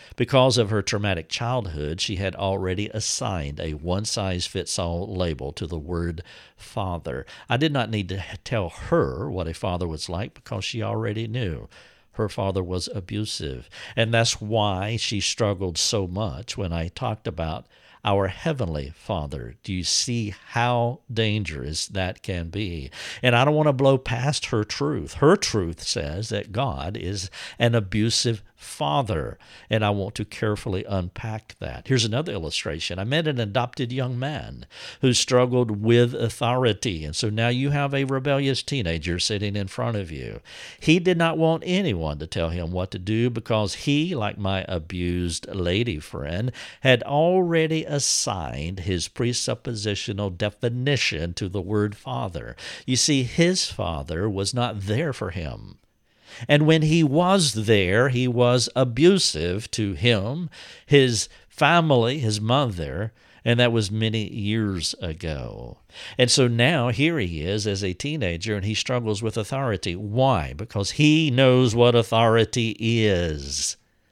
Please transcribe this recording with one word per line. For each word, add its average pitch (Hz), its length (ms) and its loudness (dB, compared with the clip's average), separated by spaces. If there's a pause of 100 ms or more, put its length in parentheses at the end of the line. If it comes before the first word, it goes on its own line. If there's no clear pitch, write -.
(160)
Because 127 420 4
of 107 140 4
her 107 100 2
traumatic 101 480 -2
childhood, 82 720 -4
she 104 140 -4
had 95 200 -4
already 95 520 -2
assigned 90 720 -4
a 78 140 -4
one-size-fits-all 90 1400 -4
label 76 360 -2
to - 160 -8
the 82 100 -6
word 85 460 -4 (320)
father. 82 680 -8 (240)
I 120 80 0
did 151 140 2
not 117 200 -2
need 101 180 -2
to 95 60 -4
h-, - 280 -10
tell 101 260 -2
her 87 600 -2
what 90 180 -4
a 82 60 -4
father 90 340 -4
was 78 220 -8
like 90 240 -6
because - 320 -8
she 113 160 -6
already 110 460 -4
knew. 95 400 -6 (460)
Her 107 160 -2
father 95 340 -2
was 90 320 -4
abusive. 92 720 -6 (260)
And 113 160 0
that's 113 300 2
why 104 560 0
she 107 220 -4
struggled 95 580 -2
so 98 300 0
much 90 500 -6
when 90 160 -4
I 82 140 -2
talked 113 400 -6
about 82 400 -6 (360)
our 98 240 2
Heavenly 87 680 -4
Father. 71 640 -6
Do 104 100 -8
you 90 120 -4
see 113 500 -2 (140)
how 120 540 0 (120)
dangerous 90 760 -2
that 90 360 -4
can 85 260 -4
be? 87 400 -6 (320)
And 123 140 4
I 123 100 6
don't 151 100 4
want 151 120 4
to 143 60 6
blow 135 260 6
past 123 480 -2
her 110 160 2
truth. - 520 -4
Her 160 200 8
truth 90 480 -2
says 82 460 -4
that 101 220 -6
God 92 460 -4
is 95 320 -6 (300)
an 120 160 4
abusive 110 640 2 (160)
father, 131 800 -2 (320)
and 107 160 0
I 104 60 2
want 101 240 -4
to 110 100 -6
carefully 104 600 -4
unpack 101 760 -6
that. - 280 -10
Here's 127 160 2
another 117 300 -2
illustration. 80 640 -6
I 95 60 -4
met 151 240 0
an 135 120 0
adopted 120 540 -2
young 127 240 -4
man 127 480 -8 (360)
who 127 120 6
struggled 123 720 2
with 120 320 6
authority, 113 920 0
and 73 100 -6
so 110 140 0
now 113 200 0
you 131 200 0
have 143 240 0
a 139 120 0
rebellious 135 580 0
teenager 87 560 -2
sitting 101 360 -2
in 101 120 -2
front 117 280 -4
of 95 160 -6
you. 58 300 -10 (380)
He 165 200 6
did 175 200 2
not 165 180 0
want 160 300 2
anyone 101 500 -2
to 78 80 -8
tell 82 240 -2
him 85 220 -4
what 90 200 -2
to 104 80 -6
do 110 300 0
because 110 460 -2
he, 151 400 0
like 104 240 -4
my 95 280 -2
abused 87 840 -2
lady 95 460 0
friend, 87 520 -6 (300)
had 127 220 6
already 160 800 2
assigned 90 960 -2
his 87 260 -2
presuppositional 107 1300 -4
definition 117 1000 -2
to 98 120 -4
the 92 140 -4
word 104 340 0
father. 95 600 -8 (320)
You 127 80 2
see, 135 260 4
his 170 460 2
father 82 600 -4
was 98 260 -2
not 120 280 -2
there 120 320 0
for 98 160 -6
him. 80 480 -8 (680)
And 147 200 6
when 160 140 8
he 156 220 6
was 160 500 4
there, 107 560 6
he 127 180 2
was 123 480 4
abusive 120 960 4
to 98 220 -2
him, 117 560 2 (360)
his 131 440 4 (180)
family, 147 720 4
his 107 220 0
mother, 107 720 0 (320)
and 120 140 4
that 123 120 4
was 110 180 2
many 110 420 0
years 104 680 0
ago. 65 800 -6 (380)
And 123 120 6
so 127 180 6
now 123 420 4
here 151 280 2
he 85 240 -2
is 101 240 -2
as 101 180 -2
a 92 100 0
teenager, 107 640 -4
and 98 100 -2
he 107 80 0
struggles 110 500 -2
with 110 140 -2
authority. 113 580 -2
Why? 104 580 0
Because 98 380 -4
he 151 400 4
knows 127 420 6
what 120 220 6
authority 113 840 4
is. 87 1000 0 (340)